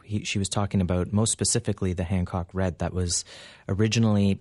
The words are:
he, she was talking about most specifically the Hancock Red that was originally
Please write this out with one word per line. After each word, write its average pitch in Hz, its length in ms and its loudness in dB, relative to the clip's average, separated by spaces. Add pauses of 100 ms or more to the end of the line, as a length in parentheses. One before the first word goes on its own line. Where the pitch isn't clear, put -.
he, 104 200 -4
she - 140 -4
was 98 120 -2
talking 101 320 0
about 90 280 0
most 107 200 2
specifically 101 640 -2
the 87 100 -4
Hancock 90 480 -2
Red 92 280 -2
that 85 120 -4
was 87 320 -2 (420)
originally 104 760 4